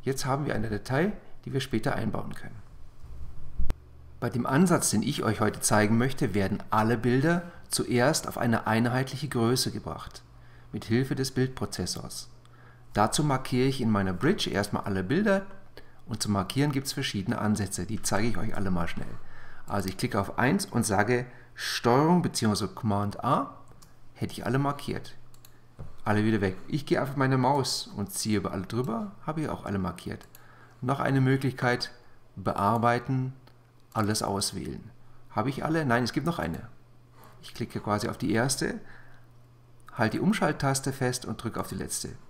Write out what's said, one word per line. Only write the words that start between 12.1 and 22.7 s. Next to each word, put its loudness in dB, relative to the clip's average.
Dazu 4
markiere 2
ich 0
in 4
meiner 4
Bridge 0
erstmal -2
alle -2
Bilder 2
und -6
zum 0
Markieren 2
gibt's -4
verschiedene -2
Ansätze, 0
die -4
zeige 4
ich 4
euch 4
alle 2
mal 4
schnell. -2
Also -2
ich -8
klicke 0
auf -4
eins 4
und 0
sage 2
Steuerung 4
beziehungsweise 0